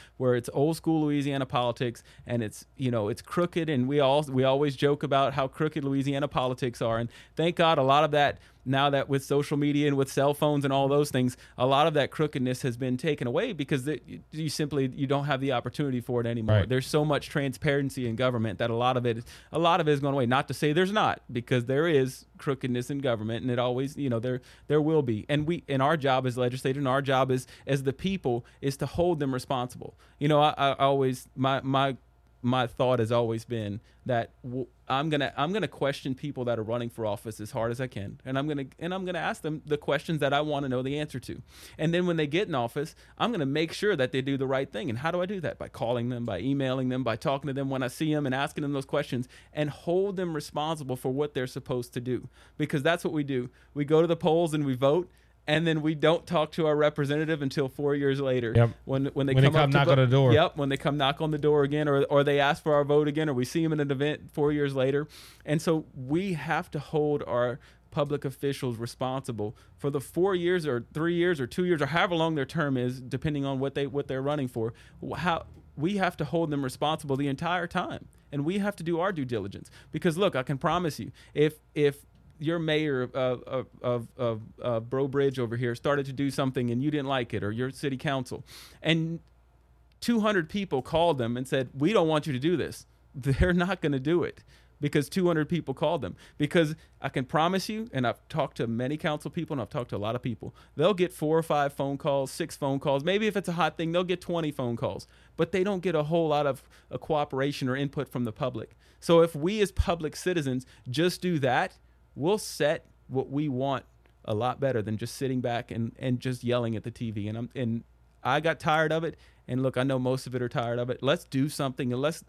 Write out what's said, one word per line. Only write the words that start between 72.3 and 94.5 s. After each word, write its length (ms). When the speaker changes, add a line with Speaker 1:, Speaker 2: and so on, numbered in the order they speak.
Speaker 1:
their 100
term 320
is, 240
depending 420
on 160
what 160
they, 100
what 220
they're 140
running 260
for. 260
Wh-, 120
how, 280
we 220
have 180
to 80
hold 280
them 120
responsible 540
the 100
entire 400
time, 400
and 140
we 140
have 180
to 60
do 180
our 100
due 140
diligence. 440
Because 260
look, 200
I 60
can 140
promise 440
you, 100
if, 220
if 220
your 200
mayor 440
of, 120
of, 520
of, 260
of, 240
of 300
Breaux 180
Bridge 320
over 160
here 200
started 320
to 60
do 160
something 420
and 120
you 80
didn't 160
like 260
it, 100
or 80
your 180
city 260
council, 480
and 380
two 180
hundred 300
people 320
called 380
them 180
and 100
said, 260
"We 200
don't 140
want 200
you 60
to 60
do 180
this," 280
<laughs> 140
they're 380
not 280
gonna 180
do 240
it 200